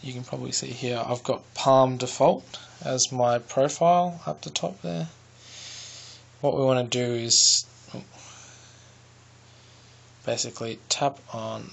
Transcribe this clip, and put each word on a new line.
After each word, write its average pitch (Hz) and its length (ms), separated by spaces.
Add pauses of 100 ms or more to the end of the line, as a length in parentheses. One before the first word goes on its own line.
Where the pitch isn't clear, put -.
you 127 100
can 123 120
probably 127 280
see 135 160
here 123 380
I've 120 180
got - 300
Palm 131 440
default - 640 (240)
as 131 280
my 120 260
profile 170 880
up - 160
the - 80
top - 320
there. 170 260 (1300)
What 143 160
we 135 60
wanna 127 200
do 120 300
is - 520 (2500)
basically 113 540 (100)
tap 139 300 (140)
on 113 400